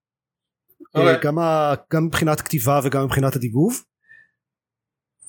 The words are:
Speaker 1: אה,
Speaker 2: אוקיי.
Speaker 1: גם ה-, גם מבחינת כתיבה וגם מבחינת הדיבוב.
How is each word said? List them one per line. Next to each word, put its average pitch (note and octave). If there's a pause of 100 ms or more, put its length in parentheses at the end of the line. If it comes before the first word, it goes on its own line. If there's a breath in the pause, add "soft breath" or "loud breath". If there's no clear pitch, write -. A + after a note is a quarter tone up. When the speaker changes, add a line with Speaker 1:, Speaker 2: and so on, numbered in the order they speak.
(960)
Speaker 1:
אה, D#3
Speaker 2:
אוקיי. E3
Speaker 1:
גם D3+
ה-, D#3 (200)
גם D#3+
מבחינת D#3
כתיבה C#3+
וגם C3+
מבחינת C3
הדיבוב. C3 (1500 soft breath)